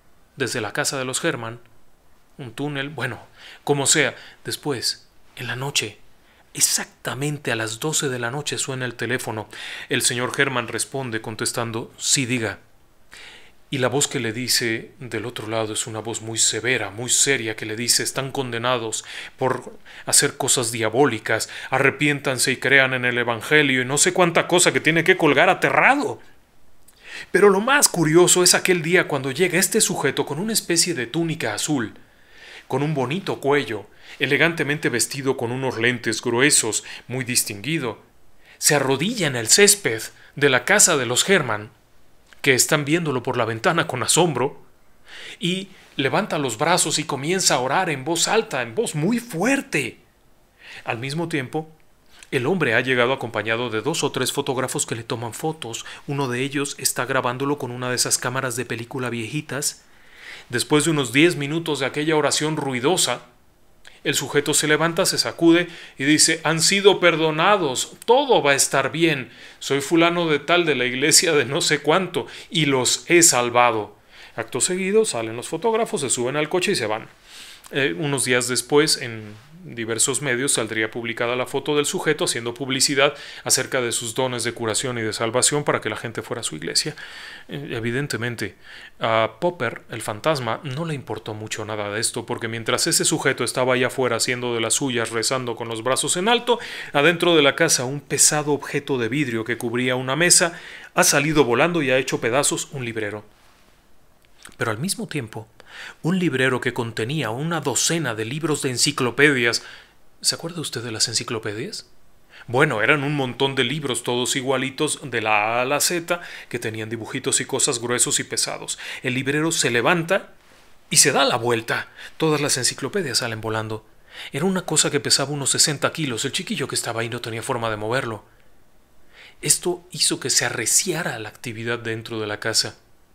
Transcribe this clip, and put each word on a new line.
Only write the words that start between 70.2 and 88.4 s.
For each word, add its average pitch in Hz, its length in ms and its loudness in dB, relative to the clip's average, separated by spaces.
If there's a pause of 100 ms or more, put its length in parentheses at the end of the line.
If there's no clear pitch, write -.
de 147 100 2
tal 175 260 2
de 147 120 2
la 123 80 0
iglesia 147 480 2
de 143 120 4
no 147 160 -2
sé 147 200 0
cuánto 170 480 0 (200)
y 156 180 0
los 131 420 2
he 165 160 6
salvado". 120 720 4 (400)
Acto 117 240 -6
seguido 190 440 2
salen 113 320 -4
los 120 120 -10
fotógrafos, 220 520 -2
se 127 100 -2
suben 127 260 0
al 151 120 0
coche 185 240 0
y 160 40 0
se 117 100 -2
van. 113 220 -4 (640)
Eh, 151 260 0
unos 139 260 0
días 123 240 2
después, 147 480 4
en 110 380 -10 (280)
diversos 120 600 -2
medios 135 300 0
saldría 110 380 -2
publicada 117 460 -4
la 127 100 -2
foto 143 300 -2
del 147 80 2
sujeto 156 400 0
haciendo 120 300 -4
publicidad 135 600 2 (300)
acerca 123 380 0
de 117 100 -2
sus 113 220 -6
dones 123 280 -2
de 123 100 -2
curación 117 460 -4
y 113 40 -4
de 110 100 -2
salvación 123 520 2
para 135 180 2
que 117 80 -4
la 107 60 -4
gente 113 260 -8
fuera - 180 -8
a 110 40 -6
su - 120 -6
iglesia. 82 400 -4 (520)
Eh, 143 240 -10
evidentemente, 120 840 -4 (420)